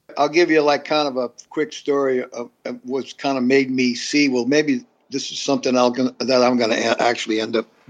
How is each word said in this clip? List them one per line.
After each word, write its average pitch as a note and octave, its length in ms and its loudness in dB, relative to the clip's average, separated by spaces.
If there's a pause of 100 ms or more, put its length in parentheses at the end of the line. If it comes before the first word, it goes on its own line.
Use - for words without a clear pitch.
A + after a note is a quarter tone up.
(180)
I'll C#3+ 120 2
give D#3+ 200 2
you, D#3 120 4
like, C#3+ 240 0
kind D3+ 220 -2
of B2+ 100 -6
a B2 120 -4 (220)
quick D3+ 220 -4
story C3+ 500 0
of, B2 260 -12 (160)
of B2 200 -10
what's B2+ 280 -6
kinda C3+ 280 -2
made C3 280 2
me B2+ 240 0
see, D3 360 0
well, B2 160 0
maybe C#3+ 380 2 (280)
this C3+ 200 -8
is - 80 -10
something C3 380 0
I'll B2 140 4
gonna, B2+ 280 -2
that B2 220 2
I'm B2 160 4
gonna A2+ 160 0
a-, A2+ 260 0
actually A2+ 400 0
end A2 160 -4
up A2 120 -2 (220)